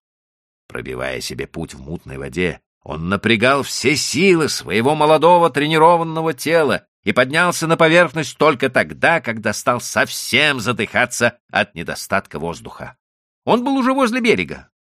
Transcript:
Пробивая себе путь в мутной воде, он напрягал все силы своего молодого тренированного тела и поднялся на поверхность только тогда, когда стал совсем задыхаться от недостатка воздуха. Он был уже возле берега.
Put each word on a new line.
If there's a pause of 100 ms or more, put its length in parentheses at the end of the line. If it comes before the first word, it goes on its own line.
(680)
Пробивая
себе
путь
в
мутной
воде, (220)
он
напрягал
все
силы
своего
молодого
тренированного
тела (180)
и
поднялся
на
поверхность
только
тогда,
когда
стал
совсем
задыхаться (120)
от
недостатка
воздуха. (500)
Он
был
уже
возле
берега. (160)